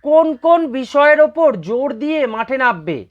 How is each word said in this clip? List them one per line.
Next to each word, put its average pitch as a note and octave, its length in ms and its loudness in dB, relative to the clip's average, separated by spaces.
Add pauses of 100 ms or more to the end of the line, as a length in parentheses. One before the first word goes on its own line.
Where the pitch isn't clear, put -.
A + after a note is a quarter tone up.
কোন D#4 240 2 (160)
কোন E4+ 160 4 (120)
বিষয়ের C#4+ 500 2
ওপর D#4 280 2 (120)
জোর A#3+ 280 -4 (100)
দিয়ে D4+ 280 -2
মাঠে A3+ 300 -6
নামবে? F3 400 -2 (140)